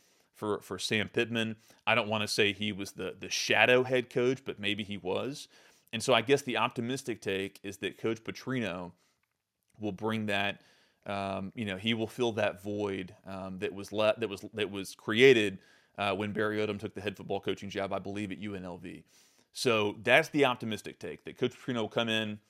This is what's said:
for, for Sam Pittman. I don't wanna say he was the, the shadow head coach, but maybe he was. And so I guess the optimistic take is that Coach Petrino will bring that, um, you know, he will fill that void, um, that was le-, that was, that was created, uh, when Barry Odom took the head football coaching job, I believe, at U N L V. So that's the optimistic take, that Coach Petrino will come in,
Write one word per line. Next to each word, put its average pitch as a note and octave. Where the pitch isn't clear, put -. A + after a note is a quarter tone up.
for, G#2
for F#2
Sam G#2
Pittman. A2+
I A2
don't A2+
wanna G#2+
say G#2
he G#2
was F#2+
the, -
the G2
shadow A#2+
head B2+
coach, B2+
but F#2
maybe G2+
he G2+
was. G2+
And A2+
so C3
I A#2
guess C3+
the A#2
optimistic A#2+
take G2
is G2
that -
Coach A2+
Petrino F#2
will G#2+
bring G#2+
that, G2+
um, G2
you A#2
know, G2
he A2
will A2+
fill A#2
that G2+
void, G2+
um, F#2+
that F#2
was G2
le-, G#2+
that A2+
was, G2
that G#2
was G2
created, A2
uh, G2+
when G#2
Barry G#2+
Odom G#2+
took G2+
the G2+
head G2
football G2
coaching G2
job, G2
I F#2+
believe, G2
at F2
U G2+
N F2+
L F2+
V. E2
So A2
that's C3+
the C#3+
optimistic A2
take, D#2
that -
Coach A#2+
Petrino A#2+
will G#2
come A#2
in, A2